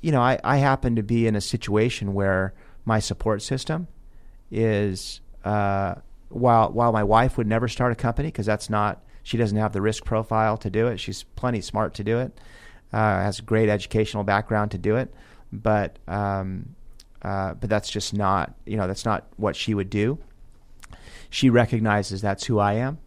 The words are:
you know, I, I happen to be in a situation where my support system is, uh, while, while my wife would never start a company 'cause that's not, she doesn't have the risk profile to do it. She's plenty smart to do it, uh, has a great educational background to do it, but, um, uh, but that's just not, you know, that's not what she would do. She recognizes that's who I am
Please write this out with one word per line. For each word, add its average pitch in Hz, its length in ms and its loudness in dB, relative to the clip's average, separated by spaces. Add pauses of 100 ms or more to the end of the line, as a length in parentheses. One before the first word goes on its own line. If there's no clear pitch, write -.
you 165 100 0
know, 131 100 4
I, 127 220 4
I 135 140 4
happen 135 380 2
to 110 80 0
be 113 240 2
in 107 80 2
a 101 60 0
situation 107 720 0
where 95 400 2 (320)
my 110 140 2
support 107 420 -2
system 156 460 -4 (640)
is, 104 720 0 (240)
uh, 98 500 0 (340)
while, 117 420 4
while 117 200 2
my 107 120 2
wife 113 340 4
would 113 100 0
never 113 200 2
start 120 240 0
a 113 40 0
company 127 360 -2
'cause 101 140 -4
that's 107 240 -2
not, 104 340 0 (200)
she - 140 -4
doesn't 107 200 2
have 107 140 2
the 98 100 -2
risk 107 220 0
profile 110 540 0
to 107 120 -6
do 110 180 2
it. 107 120 -2
She's - 240 -10
plenty 120 380 -4
smart 104 320 -2
to 101 100 -8
do 113 160 2
it, 127 180 -6 (540)
uh, 107 60 -2
has 101 420 2
a - 20 -14
great 110 280 2
educational 104 560 0
background 104 460 0
to 98 60 -6
do 104 200 2
it, 127 160 -4 (400)
but, 104 440 0 (120)
um, 95 680 -4 (460)
uh, 98 320 -4
but - 160 -6
that's 104 200 0
just - 240 -6
not, 98 400 0 (120)
you 104 100 -6
know, 101 100 0
that's 95 200 -4
not 107 200 -2 (120)
what 98 180 0
she - 180 -2
would 98 160 -2
do. 107 300 0 (1080)
She - 200 4
recognizes 110 720 2
that's 101 220 -2
who 110 160 2
I 101 140 4
am 131 340 -4